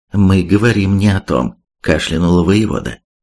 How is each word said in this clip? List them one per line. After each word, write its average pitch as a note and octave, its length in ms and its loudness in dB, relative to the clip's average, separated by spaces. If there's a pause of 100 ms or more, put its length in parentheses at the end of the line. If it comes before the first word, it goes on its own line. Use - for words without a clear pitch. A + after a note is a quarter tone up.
(120)
«Мы F#2+ 300 2
говорим G2+ 540 0
не G2+ 120 2
о G2 120 0
том», B1 420 -4 (200)
кашлянула E2+ 600 0
воевода. G2 580 -2 (220)